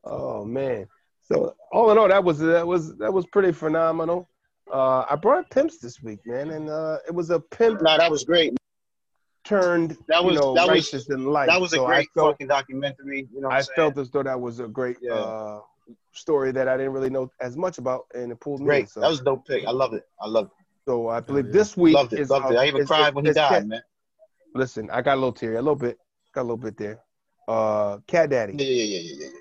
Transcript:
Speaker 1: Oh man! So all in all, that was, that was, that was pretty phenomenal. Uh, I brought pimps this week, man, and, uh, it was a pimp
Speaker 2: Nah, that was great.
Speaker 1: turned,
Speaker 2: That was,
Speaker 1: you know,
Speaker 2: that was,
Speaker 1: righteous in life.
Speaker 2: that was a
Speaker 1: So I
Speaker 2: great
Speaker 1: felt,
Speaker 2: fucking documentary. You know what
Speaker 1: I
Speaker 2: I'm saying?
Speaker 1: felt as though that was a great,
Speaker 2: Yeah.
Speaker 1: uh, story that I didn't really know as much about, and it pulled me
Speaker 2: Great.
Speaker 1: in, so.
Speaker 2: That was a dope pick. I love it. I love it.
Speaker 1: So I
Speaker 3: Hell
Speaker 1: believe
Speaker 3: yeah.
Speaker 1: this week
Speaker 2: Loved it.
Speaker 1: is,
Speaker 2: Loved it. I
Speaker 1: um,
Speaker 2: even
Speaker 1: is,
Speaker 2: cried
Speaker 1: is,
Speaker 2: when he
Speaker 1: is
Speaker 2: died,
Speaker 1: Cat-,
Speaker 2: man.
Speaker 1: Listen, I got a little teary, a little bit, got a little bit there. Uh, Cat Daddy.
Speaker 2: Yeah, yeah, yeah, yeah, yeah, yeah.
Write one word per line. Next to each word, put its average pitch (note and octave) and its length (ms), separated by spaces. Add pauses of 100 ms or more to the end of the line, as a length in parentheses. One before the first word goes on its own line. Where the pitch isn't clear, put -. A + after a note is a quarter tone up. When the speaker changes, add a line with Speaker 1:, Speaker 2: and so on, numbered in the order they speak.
Speaker 1:
Oh B2+ 400
man! A#2+ 420 (360)
So - 340 (160)
all A3+ 180
in G#3+ 80
all, A3 100
that G3 140
was, E3 160
that E3 260
was, E3 340
that E3+ 140
was F#3 140
pretty G3 240
phenomenal. E3 760 (440)
Uh, C3 380
I D3 60
brought B3 340
pimps D4+ 280
this A#2+ 240
week, G#2+ 220
man, C3 260
and, D#3 200
uh, D#3 280 (100)
it E3+ 40
was E3+ 180
a E3+ 100
pimp A3 420
Speaker 2:
Nah, D#3 160
that E3+ 120
was D3 140
great. D#3 320 (880)
Speaker 1:
turned, F3 520 (120)
Speaker 2:
That E3 160
was, F3+ 120
Speaker 1:
you D3 40
know, C3+ 140
Speaker 2:
that F3 140
was, - 240
Speaker 1:
righteous C3+ 180
in C3 160
life. C#3+ 220
Speaker 2:
that F3 120
was F3 120
a D#3+ 40
Speaker 1:
So C3 100
I - 100
Speaker 2:
great C#3+ 180
Speaker 1:
felt, D3+ 200
Speaker 2:
fucking C#3 120
documentary. C3+ 880
You C3+ 60
know C3+ 80
what C3 60
Speaker 1:
I C3+ 40
Speaker 2:
I'm C#3 60
saying? - 120
Speaker 1:
felt D3+ 220
as C3 120
though C#3 120
that C3 180
was A#2+ 200
a A#2+ 80
great, B2 340
Speaker 2:
Yeah. A#2+ 120
Speaker 1:
uh, G#2+ 460 (520)
story C3+ 400
that C3 160
I C3 80
didn't C3+ 160
really C3 180
know C3 180 (120)
as B2+ 160
much F3+ 220
about, B2+ 360
and A#2+ 160
it A2+ 100
pulled C#3+ 200
me C#3+ 60
Speaker 2:
Great. D3 160
Speaker 1:
in, G2+ 40
so. A2 140
Speaker 2:
That C3 80
was D#3 120
a B2+ 40
dope C3 240
pick. A2 180
I A#2 60
love B2+ 220
it. G2+ 100 (160)
I G#2+ 80
love A2 180
it. - 60 (340)
Speaker 1:
So A#2 220
I A#2 60
Speaker 3:
Hell A#2 80
Speaker 1:
believe C#3 240
Speaker 3:
yeah. - 60
Speaker 1:
this G3+ 240
week E3 180
Speaker 2:
Loved C#3 180
it. C#3 80
Speaker 1:
is, C3+ 100
Speaker 2:
Loved C3+ 220
it. A#2 40
I B2 60
Speaker 1:
um, C#3+ 60
Speaker 2:
even C#3+ 140
Speaker 1:
is, C#3 40
Speaker 2:
cried D3+ 220
Speaker 1:
is, C#3 60
Speaker 2:
when C#3+ 100
he D#3 60
Speaker 1:
is D3 60
Speaker 2:
died, D3+ 120
Speaker 1:
Cat-, G#2+ 180
Speaker 2:
man. A2+ 160 (720)
Speaker 1:
Listen, B2 360
I A#2+ 120
got C#3 120
a - 20
little C3 160
teary, A2+ 240
a A#2 60
little D3 120
bit, B2 240 (340)
got C3+ 100
a - 20
little A#2 120
bit A2+ 200
there. G#2 240 (480)
Uh, G#2+ 580
Cat D#3+ 240
Daddy. A2 260
Speaker 2:
Yeah, C3+ 80
yeah, B2+ 200
yeah, G2+ 160
yeah, E2 140
yeah, D2 120
yeah. C#2 40 (100)